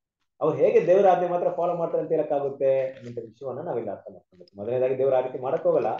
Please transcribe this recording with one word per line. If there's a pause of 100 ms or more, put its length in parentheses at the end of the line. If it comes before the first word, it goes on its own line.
(420)
ಅವ್ರು
ಹೇಗೆ
ದೇವರ
ಆಜ್ಞೆ
ಮಾತ್ರ
ಫಾಲೋ
ಮಾಡ್ತಾರೆ
ಅಂತ
ಹೇಳಕ್ಕಾಗುತ್ತೆ
ಅನ್ನೋ
ವಿಷಯವನ್ನ
ನಾವಿಲ್ಲಿ
ಅರ್ಥ
ಮಾಡ್ಕೊಬೇಕು.
ಮೊದಲನೇದಾಗಿ
ದೇವರ
ಆ
ರೀತಿ
ಮಾಡಕ್
ಹೋಗಲ್ಲ. (120)